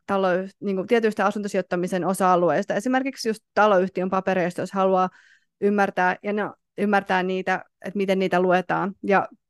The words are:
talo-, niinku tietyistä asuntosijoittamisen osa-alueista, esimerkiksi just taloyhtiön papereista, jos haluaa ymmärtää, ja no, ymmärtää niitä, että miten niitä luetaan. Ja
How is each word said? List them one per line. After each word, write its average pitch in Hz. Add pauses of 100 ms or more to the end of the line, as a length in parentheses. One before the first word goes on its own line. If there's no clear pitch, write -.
(120)
talo-, 190 (100)
niinku 190
tietyistä 220
asuntosijoittamisen 190
osa-alueista, 180
esimerkiksi 254
just 214 (100)
taloyhtiön 190
papereista, 185
jos 190
haluaa 190 (520)
ymmärtää, 196
ja 202
no, 208 (240)
ymmärtää 196
niitä, 185 (200)
että 190
miten 190
niitä 185
luetaan. 180
Ja 196 (220)